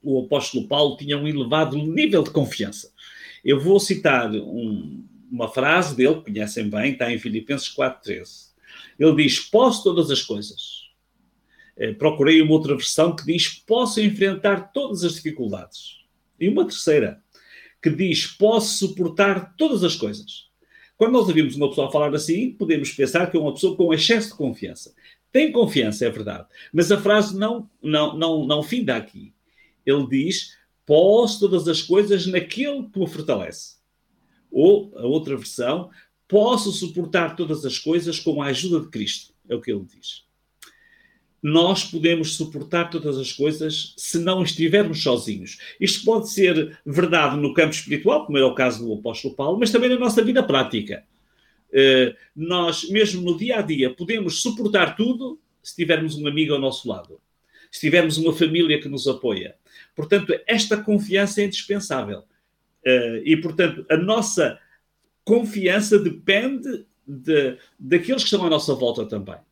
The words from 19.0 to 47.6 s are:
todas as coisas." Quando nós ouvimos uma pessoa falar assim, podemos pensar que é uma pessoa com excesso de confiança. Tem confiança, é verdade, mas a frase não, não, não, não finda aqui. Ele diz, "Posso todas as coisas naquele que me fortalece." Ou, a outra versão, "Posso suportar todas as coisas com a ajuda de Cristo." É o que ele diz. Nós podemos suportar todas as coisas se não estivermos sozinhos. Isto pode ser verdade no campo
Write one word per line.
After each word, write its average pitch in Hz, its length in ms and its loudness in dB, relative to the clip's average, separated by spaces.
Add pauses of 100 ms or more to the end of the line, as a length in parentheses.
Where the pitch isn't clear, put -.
todas 277 280 0
as 160 120 0
coisas." - 520 -10 (500)
Quando 226 140 4
nós 226 160 4
ouvimos 151 260 2
uma 143 140 0
pessoa 135 240 -2
falar 147 200 2
assim, 170 380 -2
podemos 156 400 -2
pensar 175 400 0
que 170 60 -2
é 160 40 2
uma 143 140 -2
pessoa - 220 -2
com 170 180 4
excesso 214 360 2
de - 40 -20
confiança. - 580 -8 (380)
Tem 262 220 2
confiança, 123 520 0
é 117 60 0
verdade, 101 380 -10 (240)
mas 170 180 2
a 202 100 4
frase 208 380 2
não, 226 320 -4 (100)
não, 151 380 -2
não, 160 260 0
não 147 200 0
finda 214 320 -2
aqui. 104 360 -14 (540)
Ele 139 220 2
diz, 139 480 -2 (280)
"Posso 202 540 6
todas 180 300 2
as 160 120 0
coisas 196 460 2
naquele 240 640 -4
que - 100 -8
me 180 80 0
fortalece." - 680 -6 (760)
Ou, 202 460 6
a 120 100 -6
outra 139 300 -2
versão, 147 540 -4 (360)
"Posso 208 460 2
suportar 170 640 -4
todas 151 280 -4
as 131 140 -4
coisas 165 400 -2
com 147 240 -2
a 139 40 -2
ajuda 156 340 -2
de - 80 -12
Cristo." - 440 -8 (160)
É 117 60 -4
o 113 60 -6
que 123 100 -10
ele 101 140 -4
diz. - 420 -18 (1160)
Nós 170 420 2
podemos 165 500 -2
suportar 165 560 -6
todas 151 260 -4
as 131 160 -8
coisas 156 640 -4
se - 220 -4
não 185 240 0
estivermos 165 600 0
sozinhos. 110 560 -4 (220)
Isto - 240 -2
pode 214 260 0
ser 170 540 2
verdade 156 520 2
no 147 180 -2
campo 156 160 4